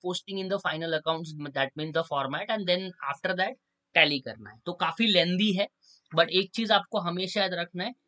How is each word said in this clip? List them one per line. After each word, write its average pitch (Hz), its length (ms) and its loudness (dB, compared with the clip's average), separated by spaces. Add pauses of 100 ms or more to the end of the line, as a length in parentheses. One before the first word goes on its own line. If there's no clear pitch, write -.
posting 190 360 -4
in 185 100 -4
the 202 140 2
final 160 320 0
accounts, 160 340 -2 (200)
that 135 260 0
means 156 180 -4
the 165 160 2
format, 143 380 -2
and 214 180 -2
then 180 160 2 (260)
after 185 260 -2
that 196 180 0 (400)
टैली 147 260 6
करना 110 300 -12
है। - 160 -20
तो 175 60 -4
काफी 175 340 0
lengthy 185 460 4
है, 196 140 0 (500)
but 165 120 6
एक 190 220 0
चीज 220 220 0
आपको 196 280 2
हमेशा 180 400 -2
याद 185 140 0
रखना 175 300 -6
है, 240 80 -6 (160)